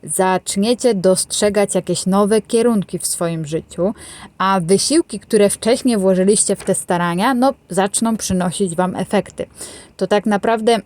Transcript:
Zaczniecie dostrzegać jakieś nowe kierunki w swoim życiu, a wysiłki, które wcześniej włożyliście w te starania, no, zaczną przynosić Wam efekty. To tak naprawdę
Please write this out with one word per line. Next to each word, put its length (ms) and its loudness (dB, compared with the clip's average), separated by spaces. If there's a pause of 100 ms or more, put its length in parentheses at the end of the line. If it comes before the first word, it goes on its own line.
Zaczniecie 920 0
dostrzegać 800 0
jakieś 320 -2
nowe 360 2
kierunki 560 0
w 80 -6
swoim 400 -4
życiu, 480 -4 (440)
a 220 2
wysiłki, 600 0
które 300 2
wcześniej 460 0
włożyliście 600 2
w 80 -16
te 100 0
starania, 600 0
no, 200 2 (140)
zaczną 480 0
przynosić 580 -2
Wam 220 -2
efekty. 500 -4 (500)
To 100 -2
tak 200 0
naprawdę 600 2